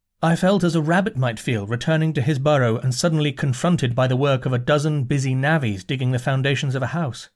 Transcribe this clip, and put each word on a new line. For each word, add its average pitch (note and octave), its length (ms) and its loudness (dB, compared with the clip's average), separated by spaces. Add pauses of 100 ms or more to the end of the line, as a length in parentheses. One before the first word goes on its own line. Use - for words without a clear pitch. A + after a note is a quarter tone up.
(220)
I E3 140 2
felt F#3 280 2
as E3 100 2
a E3 60 2
rabbit F3+ 360 0
might B2 240 -2
feel G#2+ 260 -2
returning D#3 480 0
to C#3+ 80 0
his C#3+ 160 0
burrow C3 400 2
and B2+ 160 -2
suddenly D3+ 380 0
confronted C#3 640 0
by B2+ 120 2
the B2+ 100 0
work C3+ 300 0
of B2+ 60 0
a B2 60 0
dozen D3 460 0
busy C3 300 -2
navvies C3 520 0
digging C3 260 -2
the B2 60 -2
foundations C3+ 560 0
of C3 80 -2
a A#2 60 -2
house. D#3 480 -6